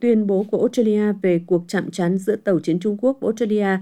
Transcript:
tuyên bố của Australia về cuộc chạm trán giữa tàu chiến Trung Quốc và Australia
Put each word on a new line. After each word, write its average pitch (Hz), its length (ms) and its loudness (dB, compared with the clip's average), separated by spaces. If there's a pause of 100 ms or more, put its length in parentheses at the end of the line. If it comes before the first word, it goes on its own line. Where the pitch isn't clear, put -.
tuyên 226 260 2
bố 196 240 2
của 196 100 0
Australia 214 520 2 (100)
về 175 240 2
cuộc 175 220 0
chạm 180 220 -4
trán 180 280 0
giữa 190 180 -2
tàu 190 240 0
chiến 170 200 -2
Trung 208 200 -2
Quốc 262 200 0
và 180 60 -6
Australia 214 420 0 (140)